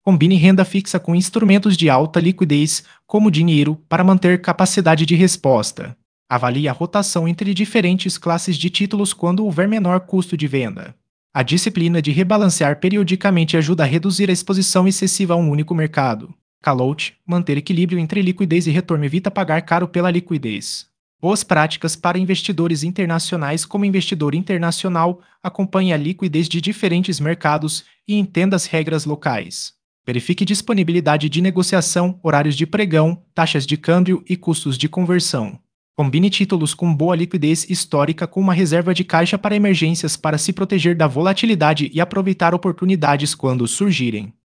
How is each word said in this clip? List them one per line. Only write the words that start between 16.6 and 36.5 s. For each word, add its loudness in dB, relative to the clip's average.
Calote, -2
manter 0
equilíbrio 0
entre -2
liquidez 0
e 0
retorno 0
evita -2
pagar -2
caro -2
pela 0
liquidez. -6
Boas -2
práticas -2
para -2
investidores -2
internacionais. -4
Como -4
investidor -2
internacional, -2
acompanhe 0
a 0
liquidez -2
de -2
diferentes -2
mercados -2
e -2
entenda 0
as -2
regras -4
locais. -6
Verifique -2
disponibilidade 0
de -2
negociação, 0
horários 2
de 0
pregão, 0
taxas -2
de -2
câmbio 2
e -2
custos -4
de -2
conversão. -2
Combine 2
títulos -2